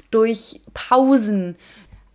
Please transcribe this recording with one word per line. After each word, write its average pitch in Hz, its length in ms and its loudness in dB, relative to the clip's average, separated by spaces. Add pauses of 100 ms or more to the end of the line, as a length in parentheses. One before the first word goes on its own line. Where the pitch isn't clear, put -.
(100)
durch 220 500 -2 (140)
Pausen. 214 840 0 (580)